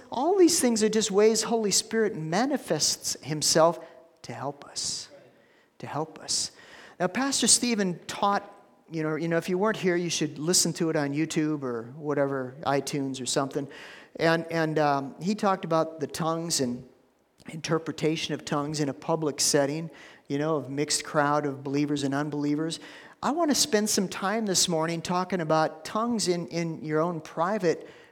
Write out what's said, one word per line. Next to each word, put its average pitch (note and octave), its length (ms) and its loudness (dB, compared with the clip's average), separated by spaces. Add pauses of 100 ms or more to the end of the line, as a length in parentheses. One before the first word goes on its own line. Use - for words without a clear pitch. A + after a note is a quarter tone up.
(100)
all E4 280 2
these E4+ 200 8
things A#3 240 4
are G#3+ 60 6
just G#3+ 220 2
ways G#3+ 320 6
Holy A3 280 0
Spirit A3 460 0
manifests E3+ 1040 -2
himself D#3 580 4 (440)
to - 100 -14
help B2+ 320 -10
us, - 460 -8 (680)
to - 60 -12
help D#3 340 -6
us. - 320 -4 (460)
Now, F3 100 0
Pastor B3+ 400 0
Stephen G3+ 580 2
taught, G3+ 440 -2 (380)
you D#3+ 140 -6
know, D#3 140 0
you D#3 100 -2
know, E3 100 2
if E3 120 0
you F#3 100 0
weren't G#3 180 2
here, F3+ 200 2
you F3 120 0
should C#3+ 300 -2
listen E3 360 2
to E3 160 0
it D#3 40 0
on C#3+ 180 2
YouTube D3+ 520 0
or A#2+ 320 -4
whatever, C#3 680 0
iTunes C#3 580 -2
or B2 60 -6
something. C#3 400 -2 (480)
And, E3 340 2
and, D#3 300 0
um, C#3 420 2
he F#3 140 -2
talked G3 300 0
about D#3+ 340 0
the - 80 -4
tongues E3 540 -2
and B2 240 -2 (640)
interpretation D#3+ 840 -2
of C#3 120 -6
tongues D3 340 -2
in D3 100 0
a C3+ 60 -4
public D#3+ 460 -2
setting, D#3 500 2 (380)
you C#3+ 100 -2
know, D#3 160 0
of C3 160 -4
mixed D3 320 -2
crowd D3 440 2
of C3 180 -6
believers C#3+ 400 0
and C#3 100 0
unbelievers. D3 640 -2 (420)
I A3 120 0
wanna D#4 240 2
spend G#3+ 340 2
some G3 160 2
time G#3 400 -4
this F#3 220 2
morning E3 340 0
talking F3+ 380 -2
about D#3 440 2
tongues A3 440 -2
in, F3 180 0
in E3 380 -4
your D#3 160 0
own E3+ 200 0
private F3 680 0 (240)